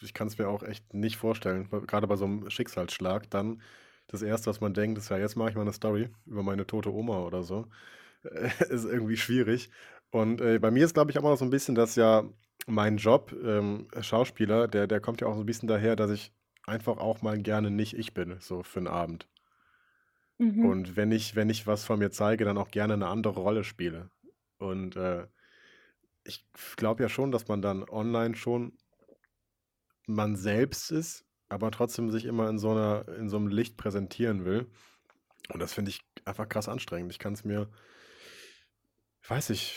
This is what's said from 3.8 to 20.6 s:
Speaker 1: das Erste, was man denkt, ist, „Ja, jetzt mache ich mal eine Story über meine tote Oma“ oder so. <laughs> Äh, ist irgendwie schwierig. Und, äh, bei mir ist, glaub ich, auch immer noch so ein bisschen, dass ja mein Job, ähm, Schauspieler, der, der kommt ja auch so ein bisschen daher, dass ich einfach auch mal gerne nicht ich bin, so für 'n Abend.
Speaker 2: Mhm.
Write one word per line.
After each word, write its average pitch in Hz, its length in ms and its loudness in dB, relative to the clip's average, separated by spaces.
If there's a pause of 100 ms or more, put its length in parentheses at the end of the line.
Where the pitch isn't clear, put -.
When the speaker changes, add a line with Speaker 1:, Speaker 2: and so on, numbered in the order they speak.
Speaker 1:
das 104 140 -6
Erste, 104 280 0
was 101 100 -4
man 104 140 0
denkt, 110 240 0
ist, 107 120 -8
„Ja, 98 80 0
jetzt 104 180 -2
mache 113 140 2
ich 104 60 -8
mal 107 60 -2
eine 104 100 0
Story 107 360 0 (180)
über 104 160 -6
meine 98 240 -2
tote 104 260 -4
Oma“ 107 280 -2
oder 90 220 -4
so. 95 300 -6
<laughs> - 40 -20 (480)
Äh, - 260 -6 (180)
ist 120 160 -2
irgendwie 113 320 0
schwierig. 120 540 2 (400)
Und, 113 320 2
äh, 113 160 6
bei 110 120 6
mir 127 140 8
ist, 165 100 4
glaub 151 160 6
ich, 143 80 0
auch 139 40 0
immer 147 80 6
noch 139 80 6
so 135 80 0
ein 123 40 2
bisschen, 135 240 2
dass 113 220 4
ja 110 280 8 (420)
mein 107 320 2
Job, 113 360 4 (100)
ähm, 104 440 0 (120)
Schauspieler, 113 680 2
der, 104 180 2
der 104 140 0
kommt 117 220 -6
ja 120 60 0
auch 107 60 -2
so 107 60 -4
ein 104 60 -4
bisschen 110 220 -4
daher, 110 280 2
dass 104 140 2
ich 104 240 -4 (320)
einfach 110 320 -2
auch 110 240 -2
mal 107 180 0
gerne 107 300 0
nicht 107 280 -2
ich 110 160 -8
bin, 90 260 -6
so 90 220 -8
für - 180 -8
'n 90 80 -4
Abend. 85 400 -6 (1080)
Speaker 2:
Mhm. 226 360 4